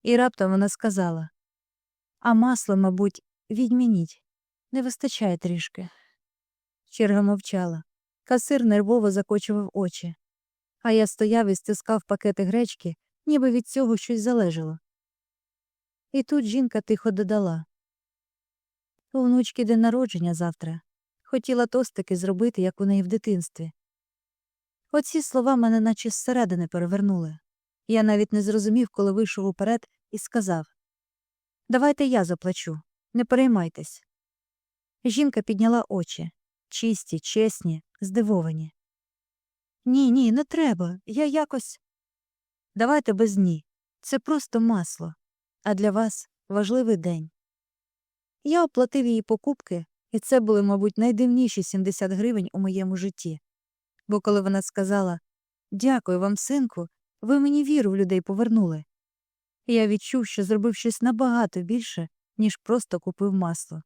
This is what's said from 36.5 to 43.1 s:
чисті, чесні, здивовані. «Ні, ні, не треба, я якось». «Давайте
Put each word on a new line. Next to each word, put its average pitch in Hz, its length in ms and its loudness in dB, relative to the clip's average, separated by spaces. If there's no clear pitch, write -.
чисті, 208 500 -4
чесні, 175 640 -2
здивовані. 185 720 -2
«Ні, 254 260 4
ні, 247 200 4
не 269 120 2
треба, 190 600 -2
я 262 200 -2
якось». 285 540 -4
«Давайте 240 380 2